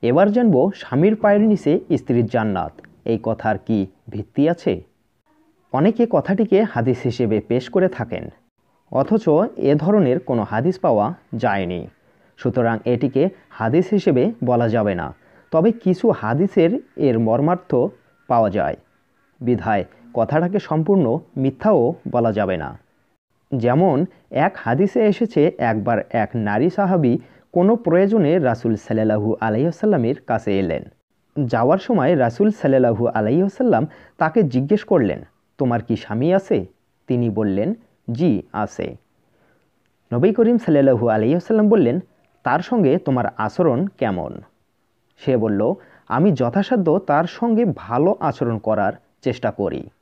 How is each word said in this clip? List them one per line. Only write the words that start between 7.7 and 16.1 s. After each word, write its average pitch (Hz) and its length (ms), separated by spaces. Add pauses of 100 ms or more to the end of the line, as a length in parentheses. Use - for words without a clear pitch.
থাকেন, - 400 (640)
অথচ 190 380 (280)
এ 139 180
ধরনের 156 460
কোনো 120 220
হাদিস 123 360
পাওয়া 120 360 (200)
যায়নি। 98 520 (500)
সুতরাং 117 480
এটিকে 131 440 (220)
হাদিস 135 400
হিসেবে 175 420 (120)
বলা 120 240
যাবে 107 260
না। 78 200 (360)
তবে 175 220
কিছু 208 380